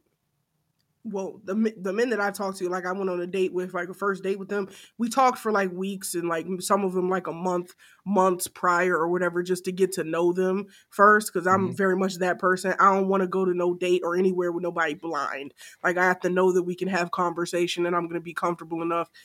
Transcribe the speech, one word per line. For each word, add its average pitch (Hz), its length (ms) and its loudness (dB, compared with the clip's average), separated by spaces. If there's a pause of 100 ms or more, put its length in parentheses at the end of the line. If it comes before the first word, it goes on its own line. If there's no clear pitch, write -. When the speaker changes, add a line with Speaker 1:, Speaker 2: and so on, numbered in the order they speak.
(1040)
Speaker 1:
well, 190 380 -8
the 185 120 -6
me-, 220 200 2
the 185 160 -4
men 233 200 0
that 202 100 0
I 202 100 2
talked 190 280 -6
to, 180 100 -2
like, 180 160 -4
I 180 80 -2
went 196 160 -2
on 180 100 -2
a 175 80 -4
date 185 240 0
with, 180 220 -4
like, 175 160 -4
a 190 60 -12
first 196 280 -2
date 196 160 -2
with 190 100 -10
them, 202 200 -4 (300)
we 233 100 -2
talked 254 300 2
for, 220 120 -2
like, 196 200 0
weeks 190 420 -8
and, 170 160 -2
like, 165 160 -2
m-, 180 160 -6
some 202 240 2
of 180 80 -2
them, 180 160 0
like, 185 180 -2
a 156 60 -6
month, 180 400 -4 (320)
months 185 420 2
prior 180 480 2
or 165 140 0
whatever, 180 340 0
just 180 220 -2
to 190 60 -4
get 180 220 2
to 170 100 -4
know 170 300 0
them 185 340 0 (240)
first, 208 420 6
'cause 175 140 -2
I'm 190 220 4
Speaker 2:
Mm-hmm. - 60 -6
Speaker 1:
very 190 220 2
much 190 220 0
that 180 200 0
person. 185 400 0
I 190 140 6
don't 196 140 2
wanna 190 200 2
go 185 160 -2
to 180 120 2
no 175 180 0
date 180 320 0
or 170 100 -2
anywhere 180 360 2
with 170 120 -4
nobody 165 300 -2
blind. 143 600 -6 (300)
Like, 175 140 2
I 180 80 4
have 180 160 2
to 180 80 0
know 185 240 4
that 180 100 2
we 180 120 -4
can 180 140 -4
have 175 220 -2
conversation 175 760 -2
and 175 80 0
I'm 175 120 -2
gonna 170 140 -6
be 165 140 -12
comfortable 170 480 -4
enough 170 260 -2 (160)